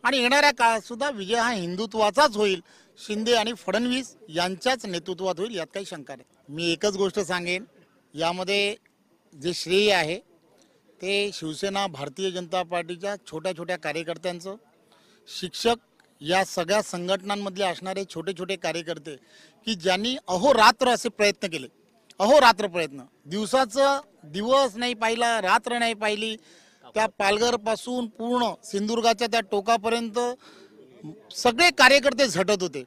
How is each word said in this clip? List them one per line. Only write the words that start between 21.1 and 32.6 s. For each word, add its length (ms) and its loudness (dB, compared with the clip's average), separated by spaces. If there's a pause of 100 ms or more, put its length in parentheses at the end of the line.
केले, 200 -8 (520)
अहोरात्र 480 6
प्रयत्न, 340 -6 (240)
दिवसाचं 720 0 (260)
दिवस 500 0
नाही 180 -4
पाहिला, 480 0
रात्र 360 2
नाही 160 0
पाहिली, 420 -2 (600)
त्या 140 2
पालघरपासून 1000 -2
पूर्ण 420 -2 (120)
सिंधुदुर्गाच्या 640 0
त्या 140 0
टोकापर्यंत 760 -2 (1120)
सगळे 380 4
कार्यकर्ते 560 6
झटत 340 0